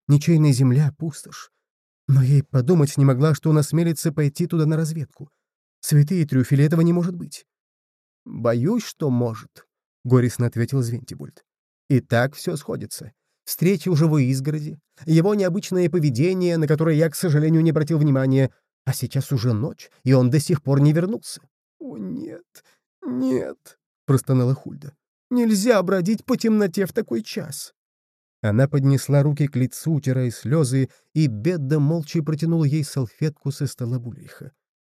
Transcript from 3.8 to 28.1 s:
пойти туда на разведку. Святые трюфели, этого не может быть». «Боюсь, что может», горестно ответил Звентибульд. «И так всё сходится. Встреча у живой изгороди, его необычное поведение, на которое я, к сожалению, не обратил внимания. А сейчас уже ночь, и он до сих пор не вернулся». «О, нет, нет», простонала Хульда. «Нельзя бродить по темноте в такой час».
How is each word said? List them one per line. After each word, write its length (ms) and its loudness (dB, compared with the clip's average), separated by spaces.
пойти 340 -2
туда 180 0
на 120 0
разведку. 520 -8
Святые 440 2
трюфели, 380 2
этого 180 2
не 120 4
может 220 -2
быть». 300 -16
«Боюсь, 580 0
что 260 -6
может», 580 -4
горестно 440 2
ответил 340 -2
Звентибульд. 640 -10
«И 100 4
так 360 -2
всё 220 -8
сходится. 560 -12
Встреча 440 0
у 60 2
живой 300 2
изгороди, 540 -4
его 280 2
необычное 560 0
поведение, 680 0
на 100 0
которое 280 2
я, 140 2
к 60 -12
сожалению, 480 2
не 80 4
обратил 260 0
внимания. 540 2
А 80 -2
сейчас 380 -4
уже 220 0
ночь, 360 -6
и 100 4
он 160 4
до 100 2
сих 220 -2
пор 200 2
не 120 4
вернулся». 480 -4
«О, 180 -14
нет, 680 -14
нет», 760 -6
простонала 480 2
Хульда. 400 -14
«Нельзя 540 2
бродить 420 -2
по 120 0
темноте 480 0
в 80 -8
такой 280 -4
час». 520 -12